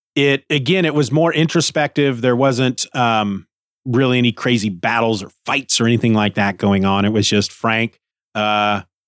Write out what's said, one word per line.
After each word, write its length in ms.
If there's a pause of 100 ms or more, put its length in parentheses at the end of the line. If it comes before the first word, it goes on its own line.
(160)
It, 340
again, 340
it 100
was 180
more 220
introspective. 840
There 160
wasn't, 580
um, 540 (380)
really 320
any 160
crazy 360
battles 540
or 80 (140)
fights 340
or 60
anything 280
like 220
that 220
going 260
on. 220
It 80
was 140
just 260
Frank, 480 (340)
uh, 460 (260)